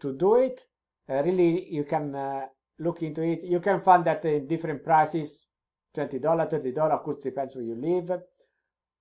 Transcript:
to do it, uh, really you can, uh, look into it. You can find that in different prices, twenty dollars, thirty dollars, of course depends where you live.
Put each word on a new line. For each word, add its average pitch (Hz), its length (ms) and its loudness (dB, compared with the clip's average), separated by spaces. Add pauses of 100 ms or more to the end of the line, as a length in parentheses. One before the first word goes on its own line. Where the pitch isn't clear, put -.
to 135 160 -6
do 190 200 4
it, 254 280 0 (440)
uh, 139 140 0
really 175 480 2
you 147 140 -4
can, 147 300 -2
uh, 139 320 -6 (320)
look 170 240 -4
into 156 200 -6
it. 165 220 -2
You 175 160 0
can 185 200 0
find 180 260 6
that 156 180 0
in 147 220 0
different 156 360 -4
prices, 156 600 2 (500)
twenty 139 260 -6
dollars, 156 320 0
thirty 131 220 -4
dollars, 151 220 0
of - 80 -4
course 147 200 -8
depends 135 320 -6
where 127 100 -10
you 113 100 -6
live. 165 360 -2 (920)